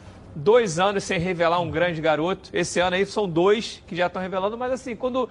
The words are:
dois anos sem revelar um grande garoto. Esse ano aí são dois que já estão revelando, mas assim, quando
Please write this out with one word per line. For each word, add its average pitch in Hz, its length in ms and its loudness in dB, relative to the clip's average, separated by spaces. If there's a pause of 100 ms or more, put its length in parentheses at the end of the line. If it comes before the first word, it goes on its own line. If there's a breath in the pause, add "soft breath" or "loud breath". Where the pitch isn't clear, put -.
(360 loud breath)
dois 185 420 4
anos 196 260 0
sem 190 160 -2
revelar 175 400 2
um 175 120 -2
grande 165 280 0
garoto. 160 540 0
Esse 170 260 0
ano 180 160 2
aí 196 100 2
são 202 220 -2
dois 185 600 2
que 180 80 -10
já 175 100 2
estão 180 160 -4
revelando, 190 360 -4
mas 247 140 -4
assim, 247 240 -6
quando 254 360 -2